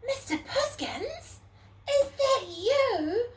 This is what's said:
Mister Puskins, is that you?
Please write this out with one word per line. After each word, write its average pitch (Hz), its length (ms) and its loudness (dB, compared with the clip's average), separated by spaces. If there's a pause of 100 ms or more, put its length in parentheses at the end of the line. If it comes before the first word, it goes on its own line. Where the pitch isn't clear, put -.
Mister 508 320 -4
Puskins, 587 1000 -6 (500)
is 554 280 4
that 539 300 4
you? 427 760 2 (120)